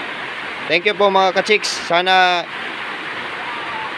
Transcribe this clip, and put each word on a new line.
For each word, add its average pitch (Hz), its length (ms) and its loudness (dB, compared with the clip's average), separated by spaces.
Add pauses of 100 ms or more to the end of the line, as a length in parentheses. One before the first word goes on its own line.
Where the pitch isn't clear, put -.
(640)
Thank 170 240 2
you 175 80 0
po, 196 160 6
mga 190 240 4
ka-chicks. 202 320 2 (160)
Sana 180 560 4 (1600)